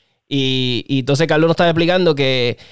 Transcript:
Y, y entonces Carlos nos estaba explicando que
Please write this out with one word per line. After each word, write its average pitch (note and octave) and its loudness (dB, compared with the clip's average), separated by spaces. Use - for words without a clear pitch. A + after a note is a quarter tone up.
Y, C3 -2
y C#3 0
entonces C#3+ 0
Carlos D#3 2
nos E3 2
estaba F3 2
explicando E3+ 2
que B2+ -2